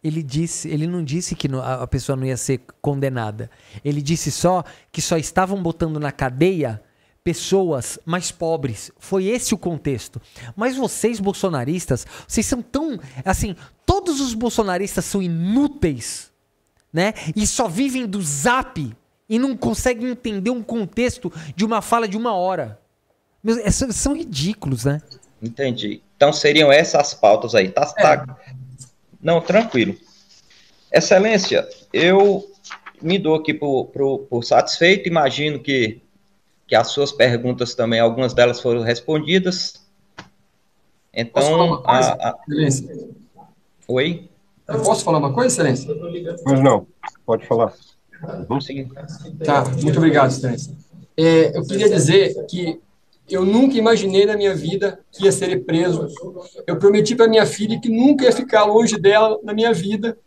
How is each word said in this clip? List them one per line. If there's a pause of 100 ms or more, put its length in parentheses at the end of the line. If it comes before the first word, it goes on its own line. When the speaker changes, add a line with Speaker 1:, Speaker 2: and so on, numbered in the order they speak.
Speaker 1:
Ele
disse,
ele
não
disse
que
no,
a,
a
pessoa
não
ia
ser (180)
condenada. (340)
Ele
disse
só (260)
que
só
estavam
botando
na
cadeia (400)
pessoas
mais
pobres.
Foi
esse
o
contexto. (360)
Mas
vocês,
bolsonaristas, (200)
vocês
são
tão, (260)
assim, (300)
todos
os
bolsonaristas
são
inúteis, (580)
né? (240)
E
só
vivem
do
Zap (320)
e
não
conseguem
entender
um
contexto (240)
de
uma
fala
de
uma
hora. (640)
Meus,
é,
são,
são
ridículos,
né? (400)
Speaker 2:
Entendi. (140)
Então
seriam
essas
pautas
aí.
Tá, (160)
Speaker 3:
É.
Speaker 2:
tá. (880)
Não,
tranquilo. (960)
Excelência, (240)
eu (500)
me
dou
aqui
por,
por,
por
satisfeito.
Imagino
que, (640)
que
as
suas
perguntas
também,
algumas
delas
foram
respondidas. (1300)
Então, (100)
Speaker 3:
Posso
falar
uma
coisa,
Speaker 2:
a,
a (100)
Speaker 3:
Excelência? (800)
Speaker 2:
Oi? (360)
Speaker 3:
Eu
posso
falar
uma
coisa,
Excelência? (500)
Speaker 4:
Pois
não, (400)
pode
falar. (760)
Speaker 2:
Vamos
sim. (560)
Speaker 3:
Tá, (180)
muito
obrigado,
Excelência. (420)
É,
eu
queria
dizer
que (500)
eu
nunca
imaginei
na
minha
vida (120)
que
ia
ser
preso. (580)
Eu
prometi
pra
minha
filha
que
nunca
ia
ficar
longe
dela
na
minha
vida.